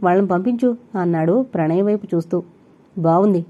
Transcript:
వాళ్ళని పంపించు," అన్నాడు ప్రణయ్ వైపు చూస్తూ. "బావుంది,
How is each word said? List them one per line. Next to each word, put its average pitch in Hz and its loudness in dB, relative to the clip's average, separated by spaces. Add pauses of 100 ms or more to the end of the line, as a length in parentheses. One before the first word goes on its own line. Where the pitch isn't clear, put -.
వాళ్ళని 185 2
పంపించు," 233 0 (220)
అన్నాడు 175 0
ప్రణయ్ 175 -2
వైపు 208 -2
చూస్తూ. 170 -4 (540)
"బావుంది, 175 2